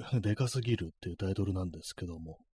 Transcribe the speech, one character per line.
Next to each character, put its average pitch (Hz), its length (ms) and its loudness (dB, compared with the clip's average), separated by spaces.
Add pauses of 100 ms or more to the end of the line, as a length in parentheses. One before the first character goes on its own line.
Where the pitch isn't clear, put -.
(120)
<laughs> 123 80 4
で 104 140 4
か 127 120 2
す 127 140 0
ぎ 117 160 4
る 82 180 -2
っ - 60 -20
て - 80 -6
い 85 60 -4
う - 20 -8
タ 95 140 0
イ 95 40 2
ト 98 120 4
ル 92 80 2
な 92 100 0
ん 87 60 -2
で 85 120 -12
す - 120 -10
け - 100 -6
ど 82 140 -6
も、 80 220 -10 (160)